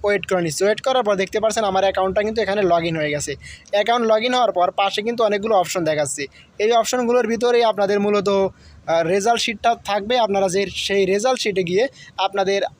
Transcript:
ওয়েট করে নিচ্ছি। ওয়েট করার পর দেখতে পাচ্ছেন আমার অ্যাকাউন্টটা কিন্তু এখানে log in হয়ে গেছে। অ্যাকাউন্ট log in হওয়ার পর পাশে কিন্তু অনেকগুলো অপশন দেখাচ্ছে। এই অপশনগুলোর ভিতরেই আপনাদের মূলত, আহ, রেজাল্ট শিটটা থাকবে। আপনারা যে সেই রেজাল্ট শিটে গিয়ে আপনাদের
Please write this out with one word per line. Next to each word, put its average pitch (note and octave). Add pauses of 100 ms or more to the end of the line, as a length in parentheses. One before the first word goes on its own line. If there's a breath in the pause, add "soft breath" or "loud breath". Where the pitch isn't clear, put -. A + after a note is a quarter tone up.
ওয়েট G3+
করে F3+
নিচ্ছি। D#3+
ওয়েট G#3+
করার B3+
পর G3+
দেখতে G3
পাচ্ছেন A3
আমার F#3+
অ্যাকাউন্টটা F#3+
কিন্তু A3
এখানে G3+ (100)
log E3+
in D#3+
হয়ে D3+
গেছে। C#3+ (420 loud breath)
অ্যাকাউন্ট A#3
log A3
in B3+
হওয়ার A3+
পর F3+ (120)
পাশে G3
কিন্তু A#3
অনেকগুলো G#3
অপশন F3
দেখাচ্ছে। D3 (360 loud breath)
এই G#3+ (100)
অপশনগুলোর A#3+
ভিতরেই A#3+
আপনাদের G3+
মূলত, G3+
আহ, F#3+ (100)
রেজাল্ট A3
শিটটা A#3 (200)
থাকবে। G#3
আপনারা G3+
যে G3+ (240)
সেই G3 (100)
রেজাল্ট A#3
শিটে F#3+
গিয়ে G3 (420 loud breath)
আপনাদের G3 (200)